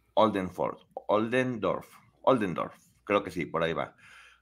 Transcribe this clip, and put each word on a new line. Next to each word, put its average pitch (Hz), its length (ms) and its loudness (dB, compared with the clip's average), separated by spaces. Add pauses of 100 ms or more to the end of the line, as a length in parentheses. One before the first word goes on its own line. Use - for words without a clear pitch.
(180)
Oldenford, 92 600 0 (300)
Oldendorf, 113 800 0 (340)
Oldendorf, 101 520 0 (300)
creo 101 180 2
que 92 100 -10
sí, 85 140 -4
por 82 180 -4
ahí 82 100 0
va. 69 220 -6 (460)